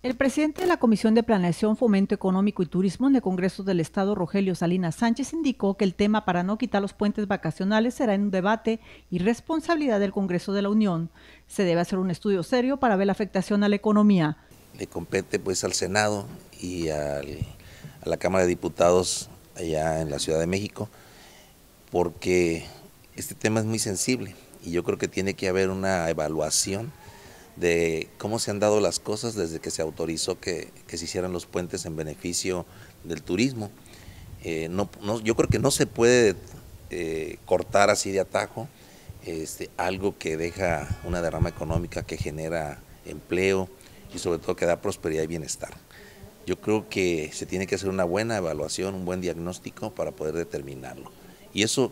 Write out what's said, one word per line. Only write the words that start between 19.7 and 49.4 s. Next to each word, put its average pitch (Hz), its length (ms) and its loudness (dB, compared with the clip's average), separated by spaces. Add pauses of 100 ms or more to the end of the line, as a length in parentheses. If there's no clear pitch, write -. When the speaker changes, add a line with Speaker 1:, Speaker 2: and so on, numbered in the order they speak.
Speaker 2:
en 80 100 -2
la 71 100 -4
Ciudad 80 200 0
de 82 80 2
México, 101 400 -4 (1040)
porque 87 720 2 (520)
este - 180 -10
tema 110 240 0
es 107 60 0
muy 110 140 -2
sensible 107 540 -2 (300)
y 85 80 -6
yo 85 140 0
creo 101 120 -2
que 92 120 -2
tiene 95 240 -2
que 95 160 -2
haber 95 200 2
una 95 400 0
evaluación 80 800 -2 (680)
de 85 480 2 (100)
cómo 107 220 -4
se 104 120 -4
han 101 80 -4
dado 104 200 4
las 90 200 2
cosas 107 360 -6
desde 82 240 -4
que 85 100 -8
se 82 120 -6
autorizó 80 580 -4
que, 85 320 -6 (160)
que 87 100 -10
se 82 80 -8
hicieran 90 280 -4
los 85 120 -6
puentes 90 400 -6
en 80 100 -8
beneficio 85 680 -4 (380)
del 80 180 -8
turismo. 110 480 0 (760)
Eh, 82 260 -4
no, 95 200 -2 (120)
no, 107 180 -4
yo 110 160 0
creo - 140 2
que 107 100 2
no 131 100 2
se 139 160 2
puede, 117 500 6 (540)
eh, 80 560 -6
cortar 95 440 4
así 101 220 2
de 95 100 0
atajo, 104 480 -4 (560)
este, 82 500 -8
algo 92 420 -2
que 80 200 -4
deja 82 500 -2 (160)
una 87 180 -2
derrama 80 280 0
económica, 82 540 -4
que 80 140 -8
genera 78 600 -6 (260)
empleo 92 640 0 (440)
y 87 60 -8
sobre 85 200 -2
todo 87 160 -4
que - 100 -2
da 85 160 2
prosperidad 80 420 -4
y 80 40 -4
bienestar. 80 440 -8 (760)
Yo 92 160 -4
creo 107 260 0
que 85 460 0
se - 120 -8
tiene 92 220 -4
que 101 80 0
hacer 95 140 -2
una 92 160 0
buena 107 320 0
evaluación, 85 580 -4
un 92 100 -6
buen 90 140 -2
diagnóstico 87 760 -8